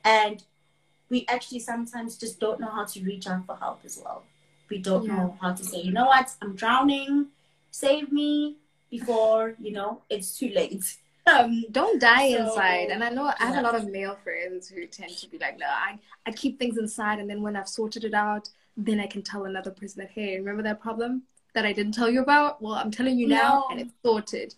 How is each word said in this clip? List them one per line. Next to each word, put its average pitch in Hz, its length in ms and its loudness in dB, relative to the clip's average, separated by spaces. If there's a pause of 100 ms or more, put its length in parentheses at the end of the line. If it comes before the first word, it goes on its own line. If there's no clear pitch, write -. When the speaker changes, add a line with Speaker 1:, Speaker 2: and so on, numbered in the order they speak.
Speaker 1:
and 214 400 4 (640)
we 247 180 -2
actually 247 300 -4
sometimes 233 580 -8
just 202 220 -12
don't 220 220 -2
know 226 100 -6
how 214 140 -6
to - 180 -12
reach 196 240 -6
out 185 200 -4
for - 100 -10
help - 280 -10
as - 180 -16
well. - 200 -12 (480)
We 208 80 -8
don't 190 280 0
Speaker 2:
Yeah. 196 100 -2
Speaker 1:
know 180 240 -2
how 185 140 -2
to - 100 -10
say, 180 160 -8
"You 185 120 -2
know 240 140 4
what, 262 340 6
I'm 202 140 -8
drowning, 277 720 2 (440)
save 285 400 0
me," 294 440 0 (340)
before, 226 680 2
you 214 140 -8
know, 202 360 -6
it's 202 300 -6
too 247 100 -2
late. 185 540 -2
<laughs> - 40 -20 (220)
Um, 233 440 6
Speaker 2:
Don't 349 280 2
die 247 340 8
Speaker 1:
so, 233 120 2
Speaker 2:
inside. 185 440 2
And 208 120 -2
I 240 80 -2
know 262 140 -4
I 285 100 0 (120)
have 262 100 0
Speaker 1:
yeah. 277 40 2
Speaker 2:
a 240 40 0
lot 233 100 2
of 208 160 -2
male 196 320 -6
friends 180 460 -8
who 175 180 -12
tend 175 300 -16
to - 120 -16
be 160 120 -18
like, 139 180 -6
"No, 143 80 -6
I, 196 320 -4 (260)
I 240 60 -6
keep 262 260 -4
things 233 220 -4
inside, 214 400 -2
and 202 100 -8
then 208 140 -6
when 208 140 -4
I've 196 120 -8
sorted 220 360 -6
it 208 100 -4
out, 208 340 0 (280)
then 208 240 0
I 196 80 -4
can 202 140 -8
tell 202 220 -8
another 190 280 -8
person 202 300 -16
that, 190 100 -16
'Hey, 196 260 -6
remember 202 240 -6
that 214 180 -4
problem 233 440 -4 (300)
that 214 120 2
I 202 60 0
didn't 208 220 -2
tell 233 140 2
you 254 140 4
about? 285 400 4
Well, 214 120 -6
I'm 214 180 -2
telling 254 260 0
you 233 80 2
now, 277 280 6
Speaker 1:
No. 269 180 2
Speaker 2:
and 240 80 -8
it's 240 120 -10 (120)
sorted.'" 214 540 0